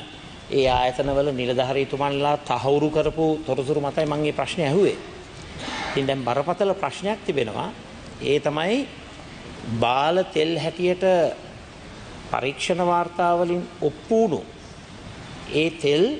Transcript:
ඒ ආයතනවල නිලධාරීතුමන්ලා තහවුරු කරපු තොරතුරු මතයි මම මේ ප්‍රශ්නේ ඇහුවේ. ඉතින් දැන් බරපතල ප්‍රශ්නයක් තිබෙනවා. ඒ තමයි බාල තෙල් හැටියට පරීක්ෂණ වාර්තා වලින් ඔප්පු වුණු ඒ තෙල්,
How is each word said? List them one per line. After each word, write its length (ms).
ඒ 180
ආයතනවල 640
නිලධාරීතුමන්ලා 1040
තහවුරු 540
කරපු 340
තොරතුරු 380
මතයි 240
මම 140
මේ 140
ප්‍රශ්නේ 340
ඇහුවේ. 300
ඉතින් 220
දැන් 160
බරපතල 500
ප්‍රශ්නයක් 500
තිබෙනවා. 460
ඒ 180
තමයි 480
බාල 360
තෙල් 340
හැටියට 460
පරීක්ෂණ 580
වාර්තා 500
වලින් 280
ඔප්පු 380
වුණු 240
ඒ 220
තෙල්, 320